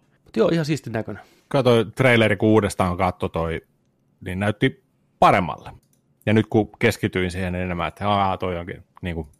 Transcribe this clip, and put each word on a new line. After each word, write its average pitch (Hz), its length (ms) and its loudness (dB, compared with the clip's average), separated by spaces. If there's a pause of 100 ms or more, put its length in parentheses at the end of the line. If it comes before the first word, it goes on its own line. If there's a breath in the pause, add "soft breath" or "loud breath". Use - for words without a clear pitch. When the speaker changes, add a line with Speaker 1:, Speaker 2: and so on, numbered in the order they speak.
(260)
Speaker 1:
Mut - 120 -12
joo, 214 160 4
ihan 165 120 0
siisti 143 240 -6
näköinen. 107 340 -8 (240 soft breath)
Speaker 2:
Kato 120 360 2
traileri, 110 540 2
kun 110 120 2
uudestaan 101 480 2
katto 92 320 -2
toi, 82 320 -4 (600)
niin 92 180 -8
näytti 113 440 -2 (360)
paremmalle. 95 520 2 (540)
Ja 107 80 2
nyt 110 160 4
kun 107 200 2 (100)
keskityin 92 520 -2
siihen 90 240 -6
enemmän, 87 320 -4
että 98 220 -6
aa, 98 280 0
toi 92 200 -6
onkin - 260 -12 (180)
niinku 82 260 -8 (120)